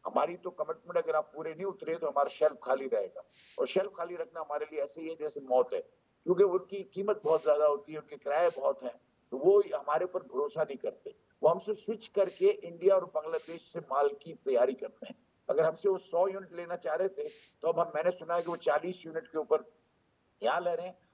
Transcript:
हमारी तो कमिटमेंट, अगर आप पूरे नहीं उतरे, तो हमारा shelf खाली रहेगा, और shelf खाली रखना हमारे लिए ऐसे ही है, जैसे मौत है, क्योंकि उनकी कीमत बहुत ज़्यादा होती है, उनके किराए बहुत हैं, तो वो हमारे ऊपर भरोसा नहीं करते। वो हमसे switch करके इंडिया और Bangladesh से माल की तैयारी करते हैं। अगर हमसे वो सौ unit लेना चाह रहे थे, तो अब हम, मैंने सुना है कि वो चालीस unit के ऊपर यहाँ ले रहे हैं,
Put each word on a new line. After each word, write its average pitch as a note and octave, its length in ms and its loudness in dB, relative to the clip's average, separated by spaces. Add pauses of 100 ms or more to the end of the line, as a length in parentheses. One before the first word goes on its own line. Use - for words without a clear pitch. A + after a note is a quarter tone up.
हमारी D#3+ 300 0
तो F3+ 140 -10
कमिटमेंट, D#3+ 540 -4
अगर D#3+ 120 0
आप D3+ 180 -2
पूरे D#3+ 200 -8
नहीं E3+ 100 -8
उतरे, E3 320 -6
तो E3 100 -4
हमारा C#3 220 2
shelf D3 360 0
खाली C3+ 220 0
रहेगा, G#2 380 -4 (340)
और - 80 0
shelf G3 300 0
खाली E3+ 200 -8
रखना E3 240 -10
हमारे D3+ 320 -6
लिए D3+ 80 -4
ऐसे C#3+ 200 -6
ही D#3+ 80 -8
है, D#3+ 80 -8
जैसे D3 240 -8
मौत B2+ 320 2
है, F#2 80 -2 (440)
क्योंकि F3+ 200 4
उनकी F#3 500 -2
कीमत G3+ 300 -2
बहुत D#3 180 2
ज़्यादा D3+ 240 4
होती C#3+ 260 0
है, D#3 60 -8
उनके D3 180 -14
किराए D3 320 2
बहुत C#3 340 -2
हैं, B2 180 -10 (300)
तो C3 80 -6
वो G3 220 8
हमारे D#3 440 0
ऊपर F3+ 160 -4
भरोसा C3+ 420 -4
नहीं C#3+ 140 -6
करते। - 380 -10 (280)
वो D3 60 8
हमसे F#3+ 260 0
switch - 340 -8
करके F#3 380 2
इंडिया F3+ 480 2
और F3+ 100 2
Bangladesh D#3 680 -6
से E3+ 80 -8
माल C#3+ 280 2
की D3+ 260 -12
तैयारी C3 380 2
करते - 340 -10
हैं। - 80 -14 (360)
अगर D#3 140 4
हमसे D#3+ 240 0
वो F#3 100 4
सौ F#3 300 2
unit F#3+ 240 -8
लेना F3 240 -8
चाह D#3+ 180 -4
रहे F#3 140 2
थे, - 200 -8 (340)
तो D#3 60 0
अब E3 120 4
हम, E3+ 140 0
मैंने E3 160 0
सुना E3+ 240 -4
है F3 80 2
कि E3 80 -4
वो E3+ 60 -2
चालीस D#3+ 500 -2
unit D#3+ 200 -8
के D#3 120 -8
ऊपर D3+ 340 0 (680)
यहाँ C#3+ 180 0
ले F3 140 -2
रहे E3+ 120 -6
हैं, F#3 120 -16 (160)